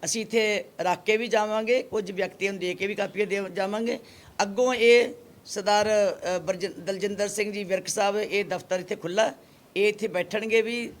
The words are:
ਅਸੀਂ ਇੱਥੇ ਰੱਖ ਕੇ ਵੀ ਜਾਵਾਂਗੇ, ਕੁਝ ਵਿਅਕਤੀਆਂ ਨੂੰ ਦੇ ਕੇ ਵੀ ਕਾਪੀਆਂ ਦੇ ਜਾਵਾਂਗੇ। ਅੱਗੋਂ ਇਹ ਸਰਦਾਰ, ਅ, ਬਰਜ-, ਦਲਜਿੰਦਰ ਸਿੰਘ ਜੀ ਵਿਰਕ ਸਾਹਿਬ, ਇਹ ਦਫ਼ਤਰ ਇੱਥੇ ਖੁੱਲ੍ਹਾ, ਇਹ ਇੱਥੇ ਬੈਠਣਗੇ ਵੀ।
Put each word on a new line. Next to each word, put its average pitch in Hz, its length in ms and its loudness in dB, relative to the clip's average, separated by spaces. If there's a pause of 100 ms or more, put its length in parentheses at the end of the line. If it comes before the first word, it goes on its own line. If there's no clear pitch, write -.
ਅਸੀਂ - 180 -4
ਇੱਥੇ 214 420 0 (160)
ਰੱਖ 175 240 0
ਕੇ 214 120 4
ਵੀ 233 100 0
ਜਾਵਾਂਗੇ, 220 560 2
ਕੁਝ 202 300 -6
ਵਿਅਕਤੀਆਂ 185 400 -2
ਨੂੰ 190 80 -6
ਦੇ 180 140 -2
ਕੇ 180 120 -4
ਵੀ 208 80 -2
ਕਾਪੀਆਂ 202 320 -2
ਦੇ 196 160 -2 (100)
ਜਾਵਾਂਗੇ। 214 460 -2 (440)
ਅੱਗੋਂ 226 320 2
ਇਹ 233 340 8 (380)
ਸਰਦਾਰ, 208 420 2
ਅ, 196 500 2
ਬਰਜ-, 175 400 -4
ਦਲਜਿੰਦਰ 196 500 -2
ਸਿੰਘ 214 240 -2
ਜੀ 208 120 -6
ਵਿਰਕ 185 240 -2
ਸਾਹਿਬ, 202 280 0
ਇਹ 202 280 0
ਦਫ਼ਤਰ 185 360 -4
ਇੱਥੇ 208 160 -6
ਖੁੱਲ੍ਹਾ, 202 360 0 (440)
ਇਹ 202 120 4
ਇੱਥੇ 208 200 -2
ਬੈਠਣਗੇ 208 540 0
ਵੀ। 233 380 -4